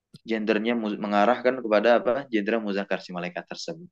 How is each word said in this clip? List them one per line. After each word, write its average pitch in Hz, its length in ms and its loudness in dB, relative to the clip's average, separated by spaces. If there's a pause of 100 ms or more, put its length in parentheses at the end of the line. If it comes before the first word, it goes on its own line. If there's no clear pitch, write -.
(260)
gendernya 110 520 0
mu-, 107 220 -4
mengarahkan 113 640 2
kepada 107 260 4 (100)
apa? 117 140 0 (180)
Gender 110 300 0
muzakkar 98 400 -4
si - 120 -18
malaikat 87 320 -8
tersebut. 90 460 -12